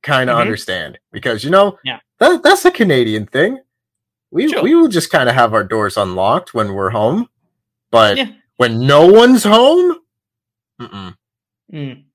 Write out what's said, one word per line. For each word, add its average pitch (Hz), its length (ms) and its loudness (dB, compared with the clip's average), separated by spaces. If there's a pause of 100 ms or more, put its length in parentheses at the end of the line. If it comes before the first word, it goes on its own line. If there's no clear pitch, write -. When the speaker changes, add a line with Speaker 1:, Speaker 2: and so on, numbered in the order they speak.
Speaker 1:
kinda 127 300 -2
Speaker 2:
Mm-hmm. 117 80 0
Speaker 1:
understand 92 580 -8 (120)
because, 110 320 -8
you 139 60 -8
know, 196 360 2
Speaker 2:
Yeah. 123 140 -10 (200)
Speaker 1:
that, 320 240 2
that's 359 220 2
a 359 60 4
Canadian 123 560 -2
thing. 202 320 -2 (720)
We, 254 180 -4
Speaker 2:
Sure. 311 140 -4
Speaker 1:
we 302 120 2
will 330 140 4
just 175 220 -4
kinda 127 220 0
have 117 200 0
our 104 100 0
doors 104 340 -4
unlocked 98 560 -4
when 104 200 -6
we're 95 180 -4
home, 123 360 -2 (640)
but 107 260 2
Speaker 2:
Yeah. 262 100 -4 (300)
Speaker 1:
when 120 300 -2
no 147 200 6
one's 233 360 6
home, 302 540 2 (840)
mm-mm. 98 360 -16 (580)
Speaker 2:
Mm. 139 300 -14 (100)